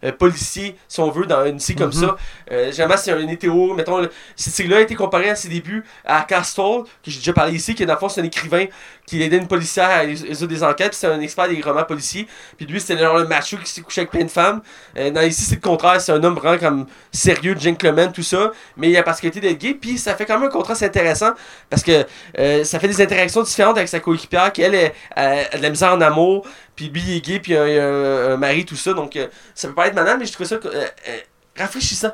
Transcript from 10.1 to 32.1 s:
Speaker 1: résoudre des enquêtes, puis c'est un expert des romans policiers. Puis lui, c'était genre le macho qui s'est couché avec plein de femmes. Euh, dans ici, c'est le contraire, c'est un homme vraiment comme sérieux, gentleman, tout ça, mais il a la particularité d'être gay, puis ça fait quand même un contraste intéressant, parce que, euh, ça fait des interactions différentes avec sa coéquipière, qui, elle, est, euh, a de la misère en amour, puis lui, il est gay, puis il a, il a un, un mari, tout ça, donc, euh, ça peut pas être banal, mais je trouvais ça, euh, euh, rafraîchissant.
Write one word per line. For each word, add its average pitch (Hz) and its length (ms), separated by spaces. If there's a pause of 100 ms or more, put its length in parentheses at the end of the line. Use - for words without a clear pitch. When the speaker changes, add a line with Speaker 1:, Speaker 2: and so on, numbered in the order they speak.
Speaker 1:
résoudre 160 260
des 160 100
enquêtes, 143 280
puis - 80
c'est 175 80
un 156 120
expert 165 300
des 165 100
romans 147 240
policiers. 160 440 (280)
Puis 156 100
lui, 151 140
c'était 175 220
genre 160 160
le 165 100
macho 160 300
qui 170 120
s'est - 120
couché - 200
avec 170 100
plein 165 120
de 165 60
femmes. 202 320 (360)
Euh, 139 140
dans 160 100
ici, 165 200
c'est - 140
le - 60
contraire, 180 380
c'est 180 140
un 151 100
homme 175 120
vraiment 170 220
comme 147 280 (260)
sérieux, 180 480
gentleman, 165 540
tout 175 100
ça, 202 280 (260)
mais 165 120
il 175 60
a 175 40
la 170 40
particularité 165 420
d'être 170 140
gay, 226 140
puis 247 240
ça 202 180
fait 214 100
quand 220 140
même 277 80
un 277 40
contraste 226 320
intéressant, 196 480 (380)
parce - 140
que, 156 220 (340)
euh, 147 240
ça 156 160
fait 196 80
des 202 140
interactions 185 420
différentes 220 340
avec 190 120
sa 170 100
coéquipière, 175 540
qui, - 80
elle, 185 140
est, 160 180 (240)
euh, 139 340
a 147 60
de 139 40
la 147 80
misère 175 220
en 180 100
amour, 170 440 (300)
puis 151 140
lui, 156 180
il 180 100
est 160 40
gay, 185 180
puis 180 140
il 156 40
a, 147 120
il 151 100
a 143 80
un, 139 460
un 131 40
mari, 143 280
tout 160 100
ça, 185 180
donc, 151 220
euh, 131 120 (260)
ça - 160
peut 143 60
pas 175 120
être 180 80
banal, 196 240
mais 240 60
je 190 80
trouvais 170 160
ça, 220 60
euh, 220 40 (480)
euh, 117 100 (400)
rafraîchissant. 214 560